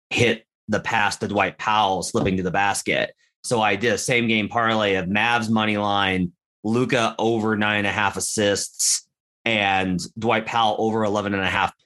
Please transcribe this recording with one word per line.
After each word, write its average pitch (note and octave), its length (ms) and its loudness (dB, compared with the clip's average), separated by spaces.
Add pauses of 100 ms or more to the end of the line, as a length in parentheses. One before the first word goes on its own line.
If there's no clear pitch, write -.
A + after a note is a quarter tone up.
(100)
hit A2+ 340 0 (240)
the G#2 120 0
pass G#2 380 0
to G#2+ 100 -4
Dwight G2 300 0
Powell G2+ 440 0
slipping G#2 340 0
to F#2 60 -2
the F2+ 80 -4
basket. F#2+ 640 0 (300)
So A#2 160 0
I G#2 160 2
did A2 160 0
a G2 60 0
same A#2+ 280 0
game G#2+ 220 0
parlay A2 460 0
of F#2 120 -2
Mavs A2+ 420 0
money G#2+ 280 0
line, G2 560 0 (320)
Luka A#2+ 540 0
over A2 380 0
nine G#2 220 0
and G2+ 80 0
a F#2+ 60 0
half G2+ 240 0
assists, - 880 -2 (380)
and F#2+ 560 0 (180)
Dwight A2 280 0
Powell A2+ 320 0
over A2 260 0
eleven G2+ 300 -2
and G2 80 -2
a F#2 60 0
half F2+ 240 0 (140)